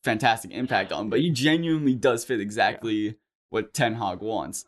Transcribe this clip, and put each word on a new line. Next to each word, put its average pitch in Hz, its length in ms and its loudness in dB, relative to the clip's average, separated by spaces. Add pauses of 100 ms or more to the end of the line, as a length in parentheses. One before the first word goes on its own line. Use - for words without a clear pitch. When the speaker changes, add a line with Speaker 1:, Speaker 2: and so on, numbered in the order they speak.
Speaker 1:
fantastic 117 480 0
impact 113 400 -2
on, 95 180 -4
but 117 100 2
he 165 120 2
genuinely 151 640 2
does 117 300 2
fit 120 140 -2
exactly 107 540 0
Speaker 2:
Yeah. 107 180 0 (380)
Speaker 1:
what - 240 -4
Ten 113 220 2
Hag 98 240 -4
wants. 101 480 -6